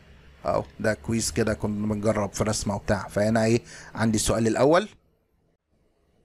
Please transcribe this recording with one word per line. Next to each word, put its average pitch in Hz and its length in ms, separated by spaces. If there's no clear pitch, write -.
اهو - 180
ده 107 140
كويز 113 380
كده 110 220
كنا 104 400
بنجرب 104 400
في - 100
رسمه 107 320
وبتاع. 101 320
فهنا 110 380
ايه؟ 117 160
عندي 110 200
السؤال 113 320
الاول، 151 420